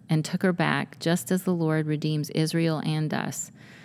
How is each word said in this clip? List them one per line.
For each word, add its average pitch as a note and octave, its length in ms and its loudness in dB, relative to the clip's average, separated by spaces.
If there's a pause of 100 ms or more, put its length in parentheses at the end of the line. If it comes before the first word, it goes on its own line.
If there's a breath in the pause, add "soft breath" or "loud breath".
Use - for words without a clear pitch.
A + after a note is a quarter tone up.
and D#3 160 2
took - 200 -4
her F#3 100 2
back, D3 480 0
just F3 320 0
as F#3 120 0
the F#3 100 2
Lord D#3 320 2
redeems D3+ 420 -2
Israel D#3+ 560 0
and D#3 300 0
us, - 360 -6 (340 loud breath)